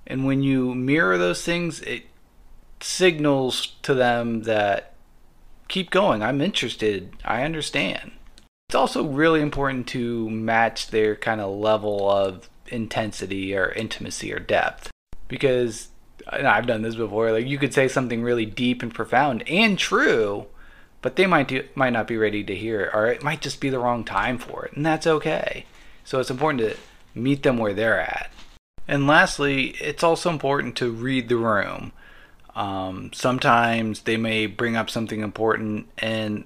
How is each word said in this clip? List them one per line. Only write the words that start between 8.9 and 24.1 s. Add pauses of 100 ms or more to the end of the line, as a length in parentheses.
really
important
to
match
their
kind
of
level
of (160)
intensity
or
intimacy
or
depth, (360)
because, (420)
and
I've
done
this
before,
like,
you
could
say
something
really
deep
and
profound
and
true, (520)
but
they
might
do, (100)
might
not
be
ready
to
hear
it,
or
it
might
just
be
the
wrong
time